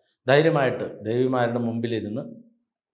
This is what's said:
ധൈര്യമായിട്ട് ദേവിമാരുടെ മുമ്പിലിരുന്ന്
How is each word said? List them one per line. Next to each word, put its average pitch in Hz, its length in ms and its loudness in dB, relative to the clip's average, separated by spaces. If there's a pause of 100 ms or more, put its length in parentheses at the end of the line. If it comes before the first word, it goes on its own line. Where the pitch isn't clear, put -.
(280)
ധൈര്യമായിട്ട് 139 580 4 (200)
ദേവിമാരുടെ 120 600 0
മുമ്പിലിരുന്ന് 117 560 -4 (720)